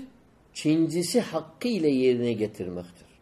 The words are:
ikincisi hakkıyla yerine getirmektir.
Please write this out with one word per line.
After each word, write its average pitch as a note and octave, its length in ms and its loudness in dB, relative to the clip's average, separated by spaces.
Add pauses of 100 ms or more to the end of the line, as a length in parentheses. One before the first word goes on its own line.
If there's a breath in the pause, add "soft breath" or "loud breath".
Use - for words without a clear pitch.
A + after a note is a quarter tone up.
(520)
ikincisi E3 680 0
hakkıyla E3 680 -2
yerine B2+ 440 2
getirmektir. F#2 720 -6 (160)